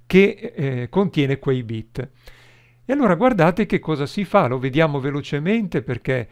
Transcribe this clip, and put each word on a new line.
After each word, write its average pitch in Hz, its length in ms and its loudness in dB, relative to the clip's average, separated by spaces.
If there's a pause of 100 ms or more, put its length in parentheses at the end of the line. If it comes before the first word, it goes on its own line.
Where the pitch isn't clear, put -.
che, - 480 2
eh, 127 340 -4
contiene 143 500 0
quei 131 240 -2
bit. 117 460 -10 (760)
E 240 80 -2
allora 254 220 4
guardate 185 520 2
che 180 120 -2
cosa 147 260 -2
si 196 200 -4
fa, 175 240 2
lo 127 100 -2
vediamo 143 400 0
velocemente 151 840 -2
perché 127 500 -4